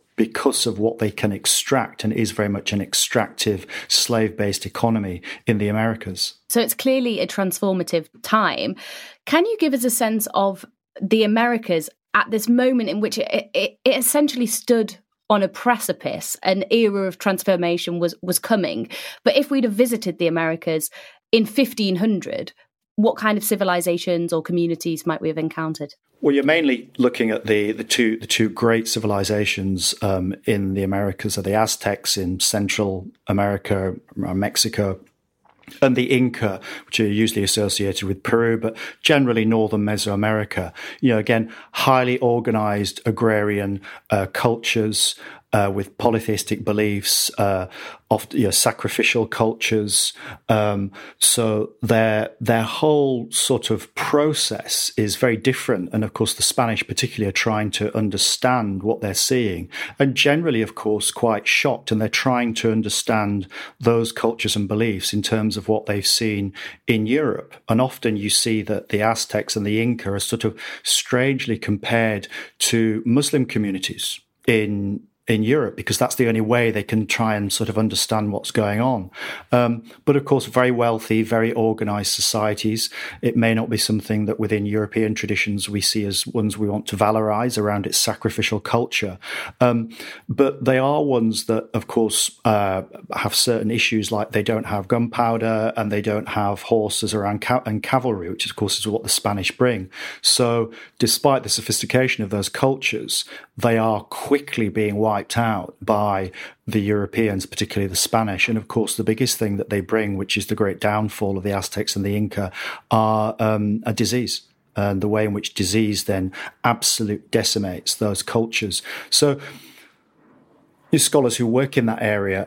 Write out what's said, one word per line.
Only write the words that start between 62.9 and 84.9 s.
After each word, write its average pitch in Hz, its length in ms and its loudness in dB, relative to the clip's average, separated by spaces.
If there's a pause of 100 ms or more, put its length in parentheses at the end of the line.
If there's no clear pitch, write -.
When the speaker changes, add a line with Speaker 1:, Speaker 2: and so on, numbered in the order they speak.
Speaker 1:
those 117 320 2
cultures - 440 -2
and 104 120 0
beliefs 107 460 -2
in 104 80 0
terms 107 340 0
of 101 120 -6
what 107 180 0
they've 101 220 -2
seen 101 440 0 (360)
in 110 180 4
Europe. 131 480 -2 (160)
And 117 100 4
often 123 380 0
you 101 140 -2
see 110 320 0
that 101 260 -6
the 104 140 0
Aztecs 110 520 -2
and 104 120 -2
the 107 160 0
Inca 117 300 -2
are 101 60 -2
sort - 260 -4
of 107 140 -2 (220)
strangely 127 760 -2
compared 107 680 -2 (300)
to 113 480 0
Muslim 131 400 2
communities 101 760 -4 (280)
in, 104 560 0 (220)
in 110 160 2
Europe, 117 360 0
because 110 200 -2
that's - 180 0
the 123 120 2
only 113 140 2
way 117 280 2
they 107 140 -2
can 110 240 0
try 110 280 0
and 101 180 -2
sort 117 160 -2
of 101 80 -2
understand 107 560 0
what's - 180 -6
going 104 300 0
on. 117 280 -2 (440)
Um, 117 360 2 (140)
but 143 140 4
of 139 80 0
course, 139 220 2
very 123 220 4
wealthy, 113 540 2
very 113 300 2
organized 110 580 0
societies. 107 800 -2 (320)
It 120 160 0
may 113 160 4
not 113 160 0
be 110 80 0
something 107 480 0
that 107 120 -2
within 104 280 0
European 107 500 -2